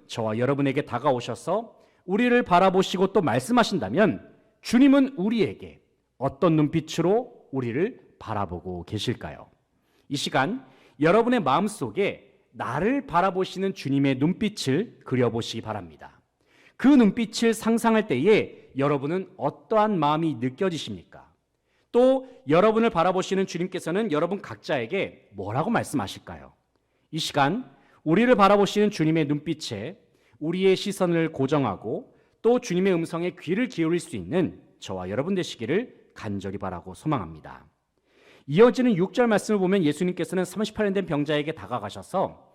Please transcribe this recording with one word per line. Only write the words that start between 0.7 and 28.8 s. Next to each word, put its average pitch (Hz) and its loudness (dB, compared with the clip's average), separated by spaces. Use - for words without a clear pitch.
다가오셔서 127 -4
우리를 240 2
바라보시고 190 4
또 214 4
말씀하신다면 156 0
주님은 269 4
우리에게 180 -4
어떤 156 2
눈빛으로 165 0
우리를 135 -4
바라보고 90 -6
계실까요? - -8
이 139 -4
시간 151 -2
여러분의 220 4
마음속에 151 -2
나를 151 -2
바라보시는 185 -2
주님의 139 0
눈빛을 180 -2
그려보시기 117 -2
바랍니다. 98 -12
그 - 2
눈빛을 233 4
상상할 220 0
때에 151 0
여러분은 147 -2
어떠한 208 0
마음이 151 0
느껴지십니까? 127 -6
또 262 4
여러분을 214 4
바라보시는 185 0
주님께서는 185 -4
여러분 170 -2
각자에게 120 -6
뭐라고 107 -4
말씀하실까요? 92 -6
이 156 -10
시간 156 0
우리를 214 4
바라보시는 202 4